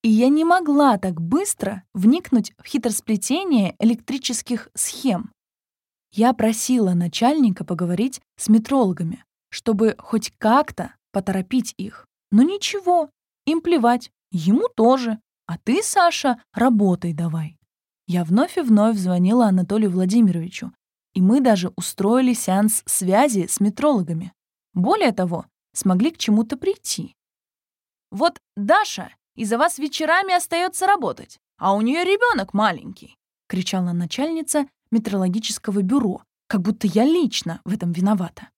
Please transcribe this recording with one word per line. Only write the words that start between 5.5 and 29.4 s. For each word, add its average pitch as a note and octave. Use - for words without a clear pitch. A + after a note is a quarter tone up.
Я A3+
просила A3
начальника G3+
поговорить F3+
с -
метрологами, G#3+
чтобы A3
хоть -
как-то A#3
поторопить F#3+
их. -
Но G#3
ничего, F4+
им E4
плевать, B3
ему G3+
тоже. A#3
А E3
ты, D#4
Саша, E4
работай G3+
давай. D#3+
Я F3
вновь G#3+
и F#4
вновь A3
звонила F#3
Анатолию G3
Владимировичу, F#3
и F#3+
мы G#3+
даже G3+
устроили A#3+
сеанс G#3
связи G3
с -
метрологами. G3
Более C#4
того, F3
смогли F#3+
к -
чему-то A3+
прийти. -
«Вот C#4+
Даша G#3
из-за A3+